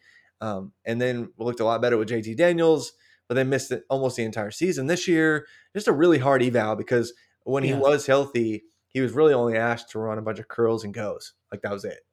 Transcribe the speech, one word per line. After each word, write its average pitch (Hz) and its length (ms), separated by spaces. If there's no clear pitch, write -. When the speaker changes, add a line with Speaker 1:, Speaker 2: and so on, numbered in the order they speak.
Speaker 1:
Um, 98 320
and 117 160
then 123 380
looked 117 220
a 110 60
lot 113 160
better 120 160
with 107 120
J 117 120
T 110 140
Daniels, 165 560
but 123 60
they 131 100
missed 131 260
it 117 180
almost 135 280
the 117 60
entire 110 280
season 156 360
this 175 200
year. 160 400
Just 208 140
a 214 60
really 160 240
hard 131 260
eval, 110 320
because 117 380
when 135 200
he 135 60
Speaker 2:
Yeah. 139 100
Speaker 1:
was 143 280
healthy, 120 560
he 131 100
was 117 120
really 151 200
only 120 240
asked 117 340
to 110 80
run 110 180
a 110 40
bunch 107 180
of 113 80
curls 113 360
and 101 100
goes. 104 400
Like, 104 100
that 101 100
was 101 140
it. 92 140